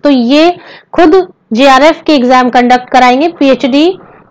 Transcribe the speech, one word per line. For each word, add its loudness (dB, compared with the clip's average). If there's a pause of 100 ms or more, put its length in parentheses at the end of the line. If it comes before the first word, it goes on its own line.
तो 0
ये 0 (360)
खुद 0 (200)
जेआरएफ 0
के 2
exam 0
conduct 0
कराएंगे 0
पीएचडी -2 (340)